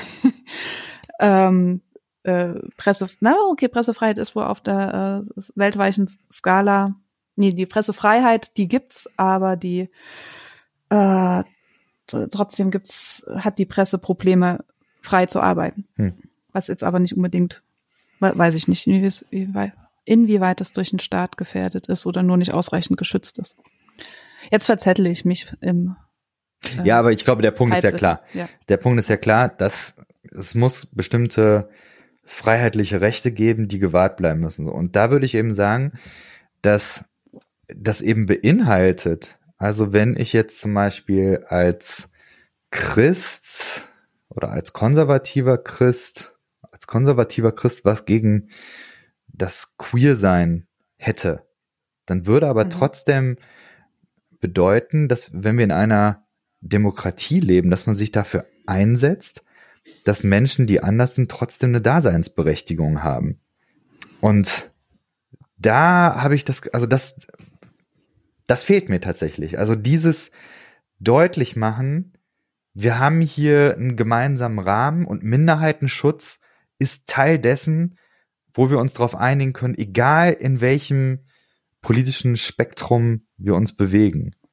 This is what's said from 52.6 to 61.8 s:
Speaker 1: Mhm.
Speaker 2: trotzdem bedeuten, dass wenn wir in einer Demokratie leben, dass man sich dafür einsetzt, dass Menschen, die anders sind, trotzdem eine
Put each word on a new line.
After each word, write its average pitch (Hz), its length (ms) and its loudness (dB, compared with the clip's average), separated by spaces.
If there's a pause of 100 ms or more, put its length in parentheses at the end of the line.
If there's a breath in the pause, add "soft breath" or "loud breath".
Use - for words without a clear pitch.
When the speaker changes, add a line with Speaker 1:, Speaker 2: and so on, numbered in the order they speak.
Speaker 1:
Mhm. 92 40 -6
Speaker 2:
trotzdem 135 680 -2 (1000 soft breath)
bedeuten, 98 680 0
dass 120 260 -4
wenn 107 240 -2
wir 120 80 2
in 98 60 2
einer 104 540 2 (360)
Demokratie 101 800 -2
leben, 90 280 4
dass 92 160 -4
man 110 100 0
sich 104 160 -4
dafür 101 340 -4 (200)
einsetzt, 117 800 0 (640 soft breath)
dass 101 180 0
Menschen, 113 440 2
die 101 140 2
anders 113 340 0
sind, 127 140 0
trotzdem - 420 -4
eine 120 100 0